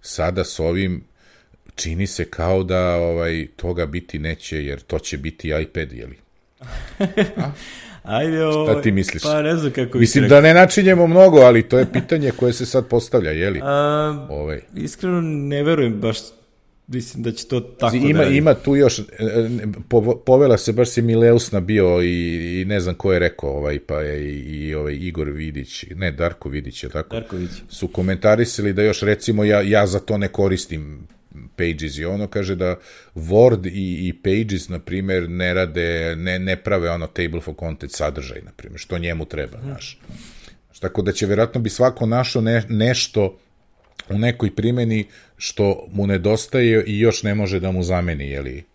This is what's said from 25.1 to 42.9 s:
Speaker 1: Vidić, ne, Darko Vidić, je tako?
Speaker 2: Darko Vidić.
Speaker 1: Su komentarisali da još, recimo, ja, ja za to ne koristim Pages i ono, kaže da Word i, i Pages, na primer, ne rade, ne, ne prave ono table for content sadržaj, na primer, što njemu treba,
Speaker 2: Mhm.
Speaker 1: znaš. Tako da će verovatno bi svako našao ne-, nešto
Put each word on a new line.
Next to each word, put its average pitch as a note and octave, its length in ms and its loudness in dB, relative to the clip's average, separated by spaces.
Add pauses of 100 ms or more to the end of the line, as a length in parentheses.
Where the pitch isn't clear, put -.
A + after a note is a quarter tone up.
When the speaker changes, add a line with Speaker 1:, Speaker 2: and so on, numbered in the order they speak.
Speaker 1:
Vidić, D2 600 -10
ne, F2 220 -6
Darko E2 380 -6
Vidić, C2+ 340 -10
je C#2 60 -12
tako? - 260 -8
Speaker 2:
Darko A2+ 200 -10
Vidić. F2+ 220 -8 (120)
Speaker 1:
Su - 180 -8
komentarisali G#2 840 0
da G#2 100 0
još, G#2+ 180 2
recimo, G#2 420 0
ja, G#2 180 4
ja G2+ 260 4
za F#2+ 120 -2
to G#2+ 180 -4
ne G2 100 -2
koristim D#2+ 800 -4 (480)
Pages D#2 420 -4
i D#2 80 -8
ono, G2 220 -4
kaže G2 280 -4
da F2+ 200 -2 (400)
Word F#2+ 520 4
i, F2 40 -6 (320)
i F2+ 120 -4
Pages, G2+ 540 -2
na F2 100 -8
primer, F#2 500 -4
ne F2+ 240 -2
rade, E2+ 600 -2
ne, F2+ 240 -4
ne F#2 160 -2
prave F2+ 340 -2
ono E2+ 180 -4
table E2+ 340 -6
for D#2 140 -12
content D#2 360 -10
sadržaj, D2 500 -8
na - 100 -20
primer, - 280 -18
što - 180 -8
njemu E2+ 280 -6
treba, D2 320 -10
Speaker 2:
Mhm. B2+ 100 -14
Speaker 1:
znaš. - 320 -16 (840)
Tako G2 200 -4
da F#2+ 100 0
će - 140 -2
verovatno A2 360 0
bi A2 80 -2
svako B2+ 360 0
našao A#2+ 360 0
ne-, A2+ 280 0
nešto A2 680 0 (720)